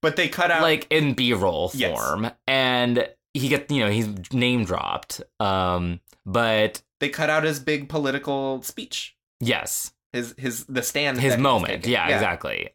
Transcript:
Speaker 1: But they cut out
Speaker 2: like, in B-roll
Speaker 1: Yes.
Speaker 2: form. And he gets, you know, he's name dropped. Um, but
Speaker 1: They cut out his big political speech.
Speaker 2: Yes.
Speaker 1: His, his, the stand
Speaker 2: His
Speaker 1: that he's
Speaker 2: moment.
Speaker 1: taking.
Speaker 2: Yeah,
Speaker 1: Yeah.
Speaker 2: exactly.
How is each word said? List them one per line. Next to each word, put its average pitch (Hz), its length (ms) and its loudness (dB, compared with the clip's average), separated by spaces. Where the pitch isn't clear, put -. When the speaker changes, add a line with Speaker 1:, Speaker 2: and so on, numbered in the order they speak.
Speaker 1:
But 151 140 2
they 170 140 2
cut 175 200 0
out 165 120 4
Speaker 2:
like, 160 280 2
in 151 240 2
B-roll 95 600 2
Speaker 1:
Yes. 120 260 0
Speaker 2:
form. 82 320 -2
And 123 600 2
he 135 160 -2
gets, 143 220 0
you 139 120 2
know, 104 80 2
he's 110 160 2
name 123 320 2
dropped. - 560 -4
Um, 90 580 0
but 110 560 2
Speaker 1:
They 143 80 0
cut 151 200 -2
out 156 140 2
his 151 160 0
big 143 300 -4
political 139 760 -2
speech. - 540 -10
Speaker 2:
Yes. - 500 -2
Speaker 1:
His, 120 240 -6
his, 123 300 -6
the 127 160 -2
stand 143 360 -2
Speaker 2:
His 131 140 4
Speaker 1:
that 113 40 2
he's 131 60 2
Speaker 2:
moment. 135 300 2
Speaker 1:
taking. - 180 -4
Speaker 2:
Yeah, 92 160 2
Speaker 1:
Yeah. 95 80 2
Speaker 2:
exactly. 85 580 -4